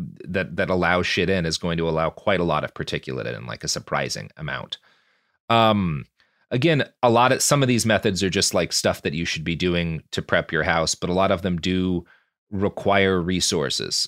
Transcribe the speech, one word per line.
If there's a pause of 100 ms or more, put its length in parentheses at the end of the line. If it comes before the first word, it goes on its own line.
(260)
that,
that
allows
shit
in
is
going
to
allow
quite
a
lot
of
particulate
in,
like,
a
surprising
amount. (720)
Um, (440)
again, (200)
a
lot
of,
some
of
these
methods
are
just,
like,
stuff
that
you
should
be
doing
to
prep
your
house,
but
a
lot
of
them
do (460)
require
resources,